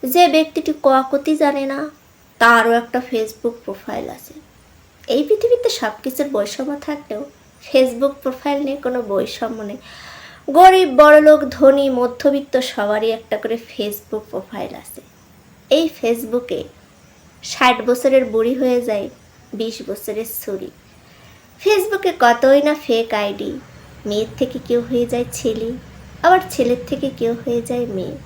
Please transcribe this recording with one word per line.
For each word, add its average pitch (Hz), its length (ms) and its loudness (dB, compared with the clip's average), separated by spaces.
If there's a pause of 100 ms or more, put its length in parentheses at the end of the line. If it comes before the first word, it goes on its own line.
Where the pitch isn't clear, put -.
(100)
যে 349 180 6
ব্যক্তিটি 311 440 0 (100)
ক 285 60 4
আঁকুতি 277 480 0
জানে 285 300 0
না, 285 240 -8 (480)
তারও 233 340 4
একটা 233 380 -2
Facebook 220 400 -6
প্রোফাইল - 600 -12
আছে। - 240 -20 (720)
এই 285 200 0
পৃথিবীতে 480 400 2
সব 220 220 -4 (120)
কিছুর 269 300 -4
বৈষম্য 285 480 -4
থাকলেও 285 440 -10 (480)
Facebook 262 400 2
প্রোফাইল 277 500 -6
নিয়ে 277 140 -6
কোনো 254 260 -4
বৈষম্য 220 600 -6
নেই। 208 140 -10 (760)
গরিব, 370 380 8
বড়লোক, 302 520 8
ধনী, 277 500 4
মধ্যবিত্ত 262 680 -2
সবারই 220 540 -2
একটা 226 260 -6
করে 226 220 -6 (200)
Facebook 208 420 -8 (100)
প্রোফাইল - 440 -10
আছে। - 260 -20 (720)
এই 320 180 2 (140)
Facebook-এ 233 600 -4 (800)
ষাট 247 400 0
বছরের 254 420 2
বুড়ি 226 300 -2
হয়ে 254 280 0
যায় 214 280 -4 (440)
বিশ 220 320 -8
বছরের 214 380 -8 (200)
ছুরি। 196 260 -10 (920)
Facebook-এ 392 560 0
কতই 262 420 4
না 294 120 0
ফেক 226 400 -4
আইডি, 208 460 -6 (460)
মেয়ের 208 200 -4 (120)
থেকে 254 200 -4 (100)
কেউ 240 120 0
হয়ে 240 260 -2
যায় 247 260 -4
ছেলে, 220 400 -6 (500)
আবার 370 180 4 (100)
ছেলের 240 260 -2 (100)
থেকে 277 320 -4
কেউ 233 160 -2
হয়ে 233 280 -6
যায় 247 240 -6
মেয়ে। 190 400 -8